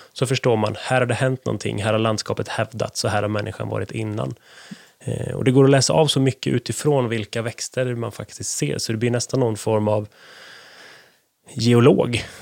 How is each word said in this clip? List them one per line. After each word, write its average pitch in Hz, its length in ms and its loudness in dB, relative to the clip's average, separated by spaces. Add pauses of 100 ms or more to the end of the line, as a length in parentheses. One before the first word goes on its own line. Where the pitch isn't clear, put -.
(140)
så - 120 -2
förstår 120 320 2
man, 107 220 0
här 131 200 0
har 123 60 2
det 120 80 0
hänt 131 320 -2
någonting, 110 380 -4
här 110 80 0
har 110 80 2
landskapet 110 480 -2
hävdats - 560 -4
och 113 60 0
här 104 120 0
har 104 80 -2
människan 107 400 -4
varit 107 220 -6
innan. 110 440 -6 (640)
Eh, - 360 -6
och 50 80 -4
det 131 80 4
går 135 120 8
att 135 60 6
läsa 135 240 4
av 156 140 4
så 139 120 0
mycket 135 340 0
utifrån 127 560 0
vilka 113 320 -4
växter 123 540 -4
man 113 160 -6
faktiskt - 460 -12
ser, - 200 -2
så - 140 -4
det 110 60 -2
blir 117 140 0
nästan 123 280 -2
någon 110 180 0
form 107 300 0
av 107 200 0 (1500)
geolog 120 720 4 (160)